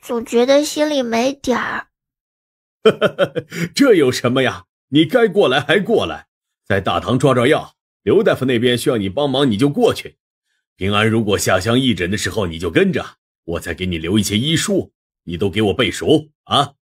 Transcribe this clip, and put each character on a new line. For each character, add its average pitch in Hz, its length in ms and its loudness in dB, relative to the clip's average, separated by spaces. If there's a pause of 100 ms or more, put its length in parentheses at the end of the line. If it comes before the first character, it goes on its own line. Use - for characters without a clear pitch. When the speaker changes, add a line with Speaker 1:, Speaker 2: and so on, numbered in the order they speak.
Speaker 1:
总 240 260 -6
觉 240 180 2
得 277 200 4
心 302 260 -2
里 277 140 -2
没 233 280 -2
底 262 220 -4
儿。 - 320 -6 (960)
Speaker 2:
<laughs> - 920 -2
这 247 200 4
有 143 160 4
什 120 220 -2
么 135 100 0
呀？ 117 220 -4 (240)
你 151 160 4
该 233 240 2
过 185 180 2
来 131 140 2
还 156 180 0
过 180 260 0
来， 78 220 -10 (400)
在 98 140 0
大 92 180 -2
堂 95 180 -2
抓 135 160 2
抓 123 140 2
药， 147 300 0 (260)
刘 170 220 2
大 156 100 4
夫 131 100 -4
那 127 140 0
边 123 180 2
需 143 140 -2
要 123 60 0
你 98 120 -2
帮 139 220 -2
忙 135 180 2
你 104 80 0
就 135 120 2
过 143 260 2
去。 - 240 -14 (560)
平 95 180 -4
安 104 160 2
如 110 140 2
果 101 160 0
下 90 220 0
乡 117 180 0
义 127 160 0
诊 87 160 -4
的 104 80 -4
时 - 100 -6
候 92 200 -4
你 82 100 -10
就 85 100 -6
跟 175 240 2
着， - 260 -8 (260)
我 82 160 -6
再 85 120 -10
给 92 140 -6
你 87 120 -4
留 87 200 0
一 104 40 2
些 98 140 -2
医 147 200 -2
书， 175 360 -2 (300)
你 85 140 -10
都 98 120 -2
给 101 140 -2
我 101 100 2
背 95 200 -2
熟 147 380 0 (140)
啊。 131 400 -2